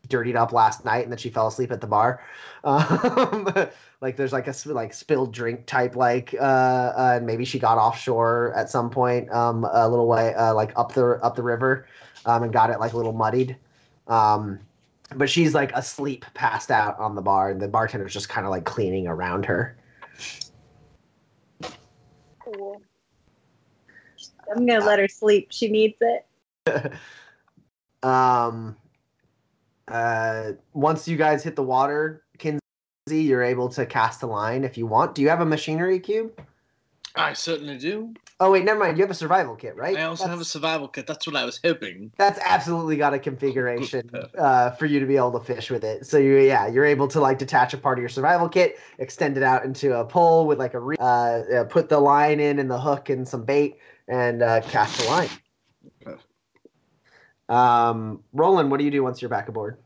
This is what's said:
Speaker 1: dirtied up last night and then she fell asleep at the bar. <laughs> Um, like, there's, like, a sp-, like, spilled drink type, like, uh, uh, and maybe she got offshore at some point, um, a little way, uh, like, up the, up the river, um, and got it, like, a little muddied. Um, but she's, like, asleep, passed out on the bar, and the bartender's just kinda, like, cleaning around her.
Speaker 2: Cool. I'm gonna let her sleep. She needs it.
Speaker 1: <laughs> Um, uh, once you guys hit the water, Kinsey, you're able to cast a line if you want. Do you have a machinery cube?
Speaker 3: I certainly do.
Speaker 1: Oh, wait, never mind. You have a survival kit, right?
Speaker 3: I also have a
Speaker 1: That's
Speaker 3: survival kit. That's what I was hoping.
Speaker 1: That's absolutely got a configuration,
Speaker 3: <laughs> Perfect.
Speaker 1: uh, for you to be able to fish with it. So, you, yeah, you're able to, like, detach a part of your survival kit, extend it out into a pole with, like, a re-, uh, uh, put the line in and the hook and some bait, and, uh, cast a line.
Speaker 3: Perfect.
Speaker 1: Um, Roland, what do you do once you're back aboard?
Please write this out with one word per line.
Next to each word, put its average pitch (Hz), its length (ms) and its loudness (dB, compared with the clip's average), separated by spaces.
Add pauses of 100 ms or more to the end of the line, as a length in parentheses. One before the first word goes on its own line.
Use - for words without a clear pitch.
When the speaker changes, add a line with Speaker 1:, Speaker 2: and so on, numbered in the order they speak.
Speaker 1:
dirtied 120 260 -2
up 117 180 2
last 110 300 2
night 117 200 0
and 117 80 -8
then 117 80 -8
she 120 100 -8
fell 110 180 0
asleep 123 240 -4
at 117 80 -6
the 113 80 -10
bar. 113 340 2 (220)
<laughs> - 200 -20
Um, 196 840 2 (540)
like, 131 160 -6
there's, 135 160 -2
like, 131 140 -4
a 135 100 -8
sp-, 147 160 -10
like, 113 180 -6
spilled 131 400 -2
drink 117 360 -8
type, 123 280 -2
like, 127 440 0
uh, 135 40 0
uh, 127 760 2
and 117 100 -4
maybe 117 180 -2
she 131 140 -6
got 113 180 4
offshore 117 800 0
at 113 160 -4
some 120 180 -2
point, 123 420 0
um, 117 400 0
a 113 160 4
little 117 200 2
way, 113 260 2
uh, 113 220 2
like, 110 200 0
up 120 180 -2
the, 120 280 2
up 117 140 0
the 120 80 -6
river, 131 420 0 (400)
um, 117 160 2
and 117 100 -4
got 113 200 4
it, 107 80 -4
like, 113 140 -2
a 117 40 -4
little 113 160 -4
muddied. 123 420 0 (540)
Um, 107 500 2 (560)
but 135 140 0
she's, 160 240 2
like, 139 200 0
asleep, 131 600 -8
passed 110 380 -4
out 107 260 2
on 107 180 -4
the 98 60 -6
bar, 98 300 2
and 95 100 -6
the 101 60 -4
bartender's 107 460 -2
just 101 160 -10
kinda, 98 200 -6
like, 92 140 -4
cleaning 95 440 -2
around 90 380 -4
her. 98 300 -4 (2750)
Speaker 2:
Cool. 202 420 -14 (1700)
I'm 247 100 2
gonna 220 200 4
let 208 140 4
her 196 80 2
sleep. 208 440 2
She 220 180 -4
needs 214 320 2
it. 233 240 0 (400)
Speaker 1:
<laughs> 131 280 -2 (1080)
Um, 120 760 2 (1080)
uh, 113 640 -2 (220)
once 156 340 0
you 165 100 -4
guys 151 260 2
hit 127 120 -8
the 139 80 -2
water, 147 600 -2 (140)
Kinsey, 151 240 -6 (480)
you're 147 340 2
able 123 260 0
to 127 180 -4
cast 113 340 -2
a 127 60 -6
line 113 360 -4
if 120 140 -8
you 113 80 -6
want. 120 300 0
Do 139 80 0
you 147 60 6
have 170 120 2
a 165 40 2
machinery 160 540 -2
cube? 220 400 -6 (760)
Speaker 3:
I 156 180 -2
certainly 147 460 -8
do. 214 340 -8 (260)
Speaker 1:
Oh, 190 120 6
wait, 185 140 4
never 214 140 2
mind. 165 200 2
You 196 40 4
have 196 60 0
a 180 60 -6
survival 160 400 -2
kit, 113 200 -14
right? 135 220 -4
Speaker 3:
I 160 60 -4
also 165 220 -6
have 175 100 -4
a - 20 -10
Speaker 1:
That's 165 140 -10
Speaker 3:
survival 156 360 -4
kit. - 200 -12
That's - 180 -10
what 151 100 -8
I 127 80 -2
was 120 180 -8
hoping. 107 560 -6
Speaker 1:
That's 202 280 2
absolutely 165 520 0
got 143 180 2
a 135 40 -4
configuration, 127 880 -4
Speaker 3:
<laughs> - 40 -16
Perfect. 117 220 -12
Speaker 1:
uh, 127 360 4
for 156 140 -4
you 147 140 2
to 135 80 0
be 139 100 4
able 123 200 2
to 113 60 -6
fish - 280 -8
with - 120 -4
it. - 220 -6
So, 151 140 4
you, 139 180 6
yeah, 131 300 6
you're 127 180 4
able 143 220 4
to, 151 120 0
like, 135 200 4
detach 131 340 0
a 135 60 -10
part 127 180 0
of 123 60 -4
your 117 60 -6
survival 170 380 2
kit, 175 300 2 (220)
extend 139 380 -4
it 135 60 2
out 131 220 2
into 131 320 -2
a 117 80 -2
pole 165 400 4
with, 147 140 2
like, 127 160 -4
a 131 40 -4
re-, 135 200 -6
uh, 120 40 -4
uh, 120 600 2
put 160 260 0
the 151 100 4
line 147 400 4
in 143 200 2
and 131 100 -2
the 127 100 -4
hook 139 300 -2
and 127 180 -4
some 120 160 -8
bait, 143 340 0 (300)
and, 120 360 0
uh, 113 180 4
cast - 420 -2
a 113 60 -2
line. 165 200 0 (720)
Speaker 3:
Perfect. - 220 -18 (1300)
Speaker 1:
Um, 117 720 2 (120)
Roland, 160 360 4
what 139 80 0
do 147 60 0
you 147 80 0
do 143 120 0
once 123 180 -4
you're 120 80 -8
back 104 180 -4
aboard? 107 380 -8